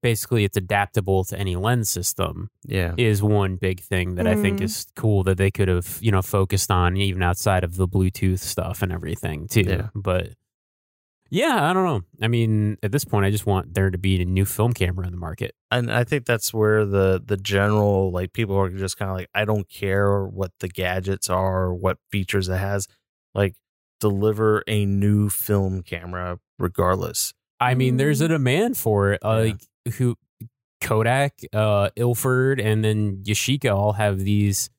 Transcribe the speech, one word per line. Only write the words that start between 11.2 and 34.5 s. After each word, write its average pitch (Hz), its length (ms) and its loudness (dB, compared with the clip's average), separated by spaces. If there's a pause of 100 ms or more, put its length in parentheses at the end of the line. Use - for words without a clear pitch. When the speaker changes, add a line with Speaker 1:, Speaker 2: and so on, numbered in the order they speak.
Speaker 1:
yeah, 214 380 2
I 175 60 2
don't 190 100 2
know. 131 180 0 (200)
I 110 60 2
mean, 110 540 2
at 98 100 -2
this 143 120 0
point, 101 220 2
I 98 40 2
just 104 160 -2
want 95 280 0
there 98 160 4
to 90 80 -4
be 95 240 2
a - 20 0
new 92 220 2
film 117 260 0
camera 90 340 -2
in 90 60 -8
the 90 60 -10
market. 82 360 -8 (160)
Speaker 2:
And 120 220 0
I 120 120 2
think 135 220 -2
that's - 280 0
where 107 320 4
the, 95 380 2
the 104 120 -2
general, 101 760 2
like, 90 200 -4
people 98 240 -2
are 95 140 0
just 95 280 -6
kinda 98 140 -6
like, 92 220 -8
"I 107 100 2
don't 104 240 -2
care 101 560 0
what 95 360 -6
the 95 80 -6
gadgets 92 600 -4
are, 92 460 0
what 92 240 -2 (120)
features 95 380 -2
it 92 100 -2
has. 98 280 -4 (480)
Like, 98 220 0 (440)
deliver 107 680 2
a 104 200 0
new 104 440 2
film 95 520 -2
camera 90 560 -8 (200)
regardless." 90 760 -2 (260)
Speaker 1:
I 123 140 2
mean, 127 240 2
there's 143 240 2
a 165 40 2
Speaker 3:
Mm. - 20 0
Speaker 1:
demand 160 500 2
for 101 360 2
it. - 100 -6
Uh, 104 60 0
Speaker 2:
Yeah. 110 120 2 (100)
Speaker 1:
like, - 160 -12 (280)
who, 123 200 0 (640)
Kodak, 120 600 0 (120)
uh, 107 440 2
Ilford, 127 640 0
and 110 240 2
then 107 400 0
Yashica 113 500 0
all 104 200 2
have 101 260 0
these 101 580 0